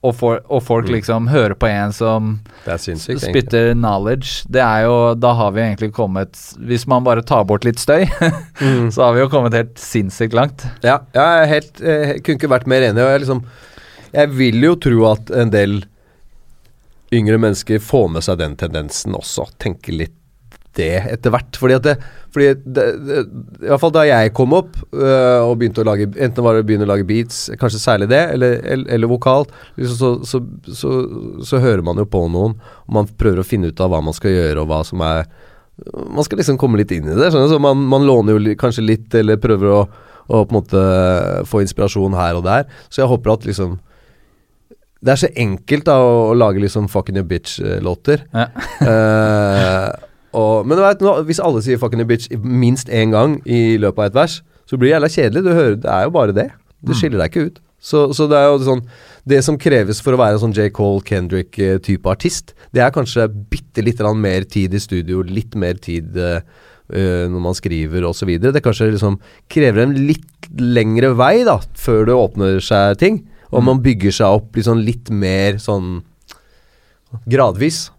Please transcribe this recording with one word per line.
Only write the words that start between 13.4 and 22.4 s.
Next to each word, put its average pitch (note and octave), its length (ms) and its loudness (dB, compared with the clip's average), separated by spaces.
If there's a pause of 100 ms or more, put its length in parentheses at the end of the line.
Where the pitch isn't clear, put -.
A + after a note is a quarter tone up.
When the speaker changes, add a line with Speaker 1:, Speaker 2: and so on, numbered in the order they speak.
Speaker 2:
jeg D3 160 2
vil B2+ 320 2
jo E3 140 4
tro A#2+ 360 2
at G#2+ 200 -4
en A#2+ 180 2
del G2+ 340 0 (1300)
yngre A2 280 2
mennesker G#2+ 400 0
får A2 320 0
med E2 140 -4
seg F2+ 160 -2
den D2+ 140 -4
tendensen D#2 600 -8
også, - 320 -8 (140)
tenker - 340 -8
litt D#2+ 180 -6 (600)
det F2+ 320 -2
etter A#2 240 -2
hvert, B2 240 -4
fordi B2+ 220 2
at A#2 80 -2
det, D3 80 2 (420)
fordi C#3+ 120 4 (180)